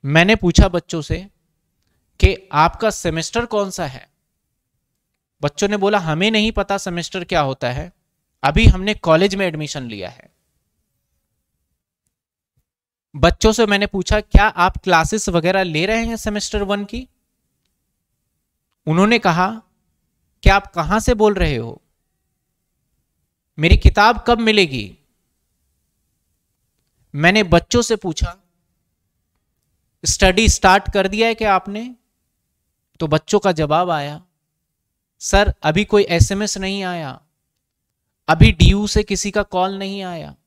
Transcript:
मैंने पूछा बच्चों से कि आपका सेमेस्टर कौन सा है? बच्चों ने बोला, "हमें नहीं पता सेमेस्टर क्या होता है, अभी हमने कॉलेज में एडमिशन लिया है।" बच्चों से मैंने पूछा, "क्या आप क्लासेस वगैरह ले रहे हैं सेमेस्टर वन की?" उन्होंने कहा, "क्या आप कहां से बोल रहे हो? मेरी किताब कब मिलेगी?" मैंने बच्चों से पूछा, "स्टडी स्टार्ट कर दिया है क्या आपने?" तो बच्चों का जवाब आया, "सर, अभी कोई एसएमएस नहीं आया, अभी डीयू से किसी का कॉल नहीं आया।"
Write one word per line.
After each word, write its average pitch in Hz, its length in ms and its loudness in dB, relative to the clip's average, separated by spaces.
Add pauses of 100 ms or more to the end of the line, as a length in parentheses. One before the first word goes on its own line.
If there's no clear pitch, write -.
मैंने 170 300 2
पूछा 190 320 4
बच्चों 170 340 -6
से 175 260 -8 (920)
कि - 320 2
आपका 170 380 2
सेमेस्टर 170 560 -6
कौन 202 240 -4
सा 180 160 -8
है? 131 240 -16 (1300)
बच्चों 147 260 -4
ने 208 100 -2
बोला, 202 200 2
"हमें 170 340 0
नहीं 220 200 0
पता 196 260 -4
सेमेस्टर 175 460 -8
क्या 170 180 -2
होता 135 300 -4
है, 151 220 -10 (500)
अभी 151 220 4
हमने 190 280 4
कॉलेज 185 420 2
में 196 100 -2
एडमिशन 151 380 -8
लिया 104 260 -12
है।" - 280 -20 (2750)
बच्चों 170 360 2
से 220 140 2
मैंने 202 200 0
पूछा, 202 360 -2
"क्या 202 240 0
आप 180 320 0
क्लासेस 175 520 -2
वगैरह 180 340 -2
ले 160 220 -4
रहे 226 200 -2
हैं 226 100 -6
सेमेस्टर 208 480 -6
वन 202 220 -6
की?" 247 240 -14 (1800)
उन्होंने 196 340 2
कहा, 190 420 -2 (840)
"क्या 196 120 4
आप - 180 -4
कहां 170 260 -2
से 247 140 -2
बोल 214 200 2
रहे 170 220 -2
हो? 117 260 -10 (1800)
मेरी 160 180 6
किताब 208 500 4
कब 240 120 4
मिलेगी?" 170 580 0 (2250)
मैंने 185 280 2
बच्चों 170 380 2
से 226 140 -2
पूछा, 175 420 -6 (1700)
"स्टडी 196 440 2
स्टार्ट 196 440 2
कर 190 140 0
दिया 214 200 0
है 226 80 -2
क्या 214 180 0
आपने?" 214 420 -6 (1040)
तो 160 80 -4
बच्चों 156 320 0
का 196 120 0
जवाब 160 380 0
आया, 147 320 -6 (960)
"सर, 202 340 0 (100)
अभी 165 220 0
कोई 202 180 2
एसएमएस 196 540 -2
नहीं 190 260 -6
आया, 165 380 -10 (1080)
अभी 165 240 4
डीयू 202 360 4
से 208 160 -2
किसी 202 280 -6
का 208 120 -2
कॉल 190 340 -4
नहीं 196 260 -10
आया।" 156 320 -14 (120)